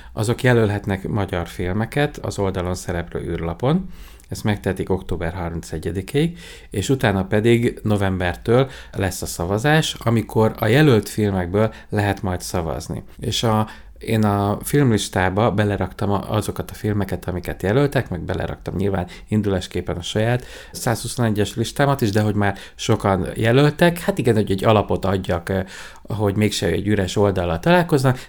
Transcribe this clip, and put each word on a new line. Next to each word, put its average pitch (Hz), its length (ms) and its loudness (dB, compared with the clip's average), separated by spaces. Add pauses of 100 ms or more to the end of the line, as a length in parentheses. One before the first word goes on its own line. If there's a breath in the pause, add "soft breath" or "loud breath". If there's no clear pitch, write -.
(120 loud breath)
azok 110 300 -2
jelölhetnek 104 640 2
magyar 90 380 -2
filmeket 110 720 -2
az - 220 -6
oldalon 92 360 0
szereplő 87 460 -6
űrlapon. 87 680 -2 (400 loud breath)
Ezt - 160 -8
megtehetik 98 460 0
október 85 440 -2
harmincegyedikéig, 87 1040 -4 (320 loud breath)
és 104 180 -4
utána 104 360 2
pedig 117 580 2
novembertől 101 880 0 (220 loud breath)
lesz 95 300 -2
a 95 40 -6
szavazás, 110 720 0
amikor 110 600 2
a 110 80 0
jelölt 123 420 6
filmekből 98 640 0 (160 loud breath)
lehet 101 340 0
majd 90 180 -2
szavazni. 82 640 -4 (160)
És - 240 -4
a, 113 260 2 (300 loud breath)
én 110 260 0
a 101 380 2
filmlistába 104 880 2
beleraktam 98 600 0
a, 104 200 -2
azokat 104 400 -2
a - 40 -12
filmeket, 98 540 -2
amiket 85 340 -6
jelöltek, 143 480 2
meg 87 100 -6
beleraktam - 560 -6
nyilván 95 300 0 (220 loud breath)
indulásképpen 95 680 -2
a 85 60 -8
saját 117 420 0 (280 loud breath)
százhuszonegyes 110 840 -2
listámat 139 440 0
is, 110 100 2
de 107 100 2
hogy 107 140 2
már 101 220 0 (180 loud breath)
sokan 98 600 2
jelöltek, 147 640 4
hát 190 200 -2
igen, 120 160 4
hogy 104 160 2
egy 95 140 0
alapot 101 400 4
adjak, 95 440 -2
ö, 95 120 0 (420 loud breath)
hogy 101 340 0
mégse 104 300 2
egy 90 200 0
üres 98 300 0
oldallal 92 420 2
találkoznak, 165 560 4
de - 140 -12